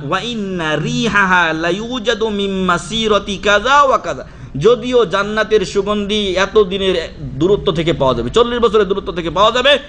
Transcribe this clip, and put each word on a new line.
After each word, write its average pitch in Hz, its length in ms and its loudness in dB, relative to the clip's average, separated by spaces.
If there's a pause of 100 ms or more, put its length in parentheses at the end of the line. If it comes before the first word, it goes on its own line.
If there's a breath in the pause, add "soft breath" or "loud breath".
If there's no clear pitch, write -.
ওয়া 185 100 -2
ইন্না 190 560 -4
রিহাহা 190 760 2
লা 165 160 -2
ইউজাদু 226 600 -2
মিন 196 360 -2
মাসিরাতি 202 720 0
কাযা 208 440 2
ওয়া 262 160 4
কাযা, 151 280 -6 (320 loud breath)
যদিও 233 480 4
জান্নাতের 208 600 0
সুগন্ধি 202 680 -2
এত 196 220 2
দিনের 185 520 0 (120)
দূরত্ব 156 500 0
থেকে 165 220 0
পাওয়া 135 200 2
যাবে, 120 160 -2
চল্লিশ 240 300 2
বছরের 214 280 2
দূরত্ব 196 260 -4
থেকে 170 160 -6
পাওয়া 202 220 2
যাবে, 254 360 2